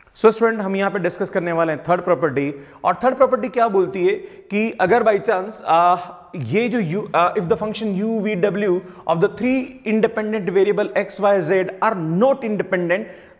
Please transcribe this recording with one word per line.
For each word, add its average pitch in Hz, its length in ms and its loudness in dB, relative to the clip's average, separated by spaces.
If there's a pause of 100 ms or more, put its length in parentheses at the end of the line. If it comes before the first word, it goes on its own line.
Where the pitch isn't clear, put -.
(160)
So, 220 160 4
student, 226 280 0
हम 196 160 -4
यहाँ 196 140 0
पे 202 80 -4
discuss 175 320 -4
करने 175 220 -2
वाले 165 200 0
हैं 151 160 -8
third 175 160 2
property। 147 480 0 (320)
और 180 100 2 (100)
third 254 120 2
property 254 320 2
क्या 233 200 2
बोलती 190 380 0
है 196 60 4 (380)
कि 214 200 0 (100)
अगर 214 240 4
by 214 140 4
chance, 202 440 -2
आ, 175 340 4 (380)
ये 156 340 0
जो 233 120 -2
U, 185 240 -2 (120)
आ, 175 180 2
if 185 140 -2
the 220 80 2
function 214 420 -4
U, 214 100 -2 (160)
V, 214 180 -2
W 185 380 0 (280)
of 165 120 0
the 202 160 4
three 254 480 -2
independent 214 680 -2
variable 196 460 2
X, 196 240 -4
Y, 202 200 4
Z 185 300 0 (120)
are 208 120 2
not 202 500 0
independent, 190 640 -2 (320)